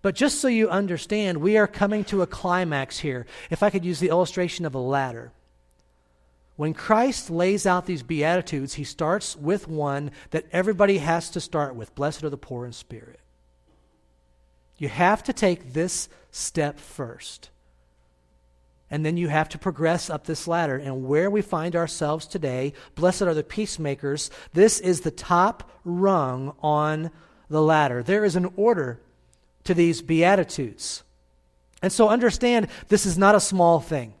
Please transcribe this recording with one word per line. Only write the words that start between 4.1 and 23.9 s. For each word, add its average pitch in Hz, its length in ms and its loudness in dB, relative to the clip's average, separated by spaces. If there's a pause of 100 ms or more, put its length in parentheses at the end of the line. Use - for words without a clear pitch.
illustration 175 540 0
of 135 120 -6
a - 20 -4
ladder. 127 540 -4 (1200)
When 151 200 -4
Christ 233 540 0
lays 185 380 0
out 180 200 2
these 151 180 -6
Beatitudes, 156 680 -2
he 147 100 -8
starts 175 500 -4
with 151 320 -2
one 147 460 -4 (180)
that 156 220 -4
everybody 196 460 2
has 165 320 -2
to 170 100 -8
start 147 340 -4
with. 113 220 -12
"Blessed 143 260 -4
are 151 80 -6
the 139 60 -8
poor 123 280 -10
in 120 80 -14
spirit." - 460 -20 (1600)
You 143 120 -6
have 175 340 2
to 254 80 -4
take 170 400 0
this 170 360 -4 (220)
step - 480 -4
first. - 720 -14 (1400)
And 151 120 -2
then 165 120 -2
you 170 120 -2
have 156 200 0
to - 100 -14
progress 165 520 -2
up 151 160 -8
this 156 200 -6
ladder. 165 300 0
And 131 320 -6
where 165 220 2
we 208 100 2
find 175 340 -4
ourselves 160 520 -2
today, 139 480 -4 (200)
"Blessed 180 280 2
are 175 100 2
the 151 100 0
peacemakers," 147 880 -6 (220)